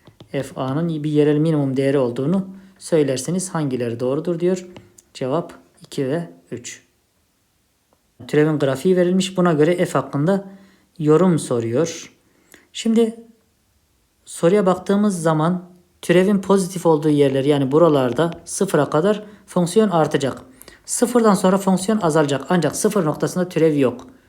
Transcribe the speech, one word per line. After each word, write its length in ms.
F 140
A'nın 480
bir 60
yerel 280
minimum 380
değeri 220
olduğunu 500
söylersiniz. 760
Hangileri 460
doğrudur 400
diyor. 260
Cevap 380
iki 280
ve 200
üç. 320
Türevin 300
grafiği 380
verilmiş. 400
Buna 160
göre 320
F 140
hakkında 520
yorum 400
soruyor. 760
Şimdi 520
soruya 420
baktığımız 560
zaman 480
türevin 380
pozitif 460
olduğu 220
yerler, 360
yani 280
buralarda 580
sıfıra 460
kadar 340
fonksiyon 420
artacak. 540
Sıfırdan 500
sonra 240
fonksiyon 420
azalacak. 480
Ancak 280
sıfır 280
noktasında 440
türev 280
yok. 300